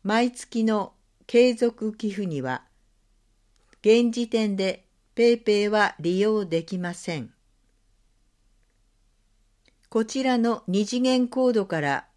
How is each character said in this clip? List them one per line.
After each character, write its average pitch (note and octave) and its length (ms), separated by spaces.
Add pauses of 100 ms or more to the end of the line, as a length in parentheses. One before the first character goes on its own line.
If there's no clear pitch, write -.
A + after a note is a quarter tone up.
毎 A#3 280
月 - 320
の G#3+ 300 (340)
継 B3 260
続 A#3 440
寄 G#3 140
付 G3 140
に D3+ 160
は、 B2+ 220 (1160)
現 A3+ 320
時 A#3 160
点 A3 260
で F#3+ 300 (300)
ペ A#3 180
イ A#3 40
ペ G#3 260
イ G#3 40
は G#3 320
利 E3+ 200
用 G#3 260
で E3 180
き F#3 140
ま F3 160
せ E3 260
ん。 A2+ 140 (2500)
こ A3 160
ち C4 180
ら B3+ 140
の A#3 320
二 G3+ 160
次 B3 160
元 B3+ 260
コ B3+ 200
ー B3 40
ド G#3 140
か E3 160
ら C#3+ 360